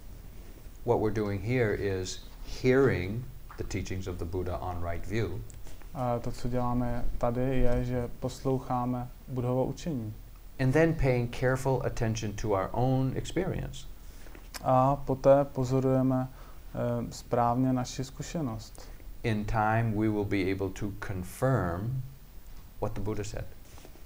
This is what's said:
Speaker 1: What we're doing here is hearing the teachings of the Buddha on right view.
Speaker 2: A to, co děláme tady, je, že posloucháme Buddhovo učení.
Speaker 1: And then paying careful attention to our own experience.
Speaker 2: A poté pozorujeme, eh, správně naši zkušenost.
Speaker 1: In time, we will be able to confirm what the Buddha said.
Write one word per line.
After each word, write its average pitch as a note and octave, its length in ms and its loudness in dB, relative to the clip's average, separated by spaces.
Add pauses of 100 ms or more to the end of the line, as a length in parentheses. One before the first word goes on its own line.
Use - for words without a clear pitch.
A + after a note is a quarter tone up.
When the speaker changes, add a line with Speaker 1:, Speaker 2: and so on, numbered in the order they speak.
(880)
Speaker 1:
What A#2 140 4
we're G#2 140 2
doing G2+ 280 -2
here A#2 320 2
is F#2+ 500 -2 (380)
hearing A#2+ 640 4 (340)
the - 60 -6
teachings F#2 420 -4
of F2+ 100 -4
the F2 80 -4
Buddha F2 340 -4
on F2 320 -4
right E2+ 160 -2
view. A2 340 -2 (540)
Speaker 2:
A B2 240 0
to, A#2+ 140 -2
co - 160 -2
děláme B2 560 2 (140)
tady, B2+ 420 2
je, B2 240 6
že B2 260 -2 (100)
posloucháme B2 880 -2 (200)
Buddhovo B2 360 0
učení. B2 500 -4 (460)
Speaker 1:
And C3 120 4
then D#3+ 220 6
paying B2 360 4
careful C3 520 2
attention A2 500 0
to G#2 200 0
our F#2+ 200 2
own C3 440 4
experience. - 720 -2 (760)
Speaker 2:
A C3 340 6
poté C#3 480 6
pozorujeme, C3 840 2
eh, - 840 -6
správně A#2+ 600 2
naši B2 320 -2
zkušenost. B2 840 -6 (340)
Speaker 1:
In G#2+ 220 0
time, A2 520 4
we A2 120 4
will G#2 160 2
be G2 280 2
able F#2+ 180 -2
to G2+ 220 -4 (140)
confirm G#2 960 0 (760)
what G#2 140 -2
the A2+ 60 -2
Buddha G#2 240 -2
said. - 220 -6 (600)